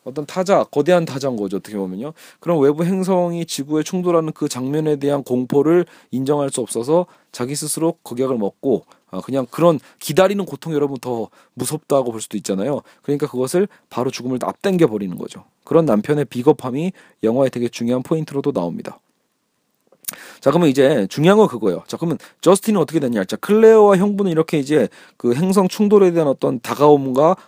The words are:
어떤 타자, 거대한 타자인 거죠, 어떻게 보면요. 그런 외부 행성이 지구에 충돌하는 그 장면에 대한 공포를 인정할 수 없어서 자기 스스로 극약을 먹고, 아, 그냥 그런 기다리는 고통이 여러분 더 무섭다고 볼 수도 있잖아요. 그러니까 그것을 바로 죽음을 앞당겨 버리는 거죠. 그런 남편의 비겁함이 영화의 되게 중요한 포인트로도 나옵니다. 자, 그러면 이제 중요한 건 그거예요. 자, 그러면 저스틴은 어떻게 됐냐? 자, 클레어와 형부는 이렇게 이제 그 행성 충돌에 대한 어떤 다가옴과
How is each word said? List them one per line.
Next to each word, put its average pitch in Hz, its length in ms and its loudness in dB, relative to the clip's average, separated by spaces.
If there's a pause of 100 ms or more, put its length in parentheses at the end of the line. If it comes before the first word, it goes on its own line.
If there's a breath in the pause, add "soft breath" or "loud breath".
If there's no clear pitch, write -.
어떤 143 220 -8
타자, 185 380 0
거대한 165 420 0
타자인 131 300 -6
거죠, 101 220 -4
어떻게 107 200 -10
보면요. 98 360 -8 (260 loud breath)
그런 165 200 -2
외부 147 240 2
행성이 175 640 -2
지구에 151 380 -4
충돌하는 170 500 -2
그 147 160 -6
장면에 147 460 -2
대한 143 260 -2
공포를 143 640 0 (240 soft breath)
인정할 135 400 -2
수 135 120 -6
없어서 135 440 -2 (260 soft breath)
자기 127 220 -8
스스로 156 480 -4
극약을 127 380 -4
먹고, 101 440 -2 (280 soft breath)
아, 92 100 -10
그냥 131 300 -4
그런 160 280 2 (200 soft breath)
기다리는 190 440 0
고통이 160 300 -12
여러분 139 260 -2
더 117 300 -8 (240 soft breath)
무섭다고 131 580 -4
볼 110 80 -10
수도 - 180 -12
있잖아요. 104 440 -4 (220 soft breath)
그러니까 143 240 -4
그것을 131 400 -2 (240 soft breath)
바로 127 180 -4
죽음을 127 320 -6
앞당겨 180 460 0
버리는 101 320 -4
거죠. - 240 -16 (220)
그런 165 200 2
남편의 139 400 0
비겁함이 139 680 -2 (280 soft breath)
영화의 123 300 0
되게 120 180 -4
중요한 123 320 -4
포인트로도 143 520 -4
나옵니다. 85 460 -6 (1400 loud breath)
자, 139 120 2
그러면 170 180 4
이제 131 400 2
중요한 175 280 4
건 214 100 6
그거예요. 98 400 -2
자, - 100 -10
그러면 165 200 -4 (240 loud breath)
저스틴은 196 380 4
어떻게 156 200 -2
됐냐? 120 260 -2
자, 110 120 -8
클레어와 214 600 6
형부는 196 340 0
이렇게 160 280 0
이제 135 280 2 (300 loud breath)
그 120 160 0
행성 185 340 2
충돌에 196 440 4
대한 165 160 0
어떤 135 320 -2
다가옴과 143 760 4 (120 loud breath)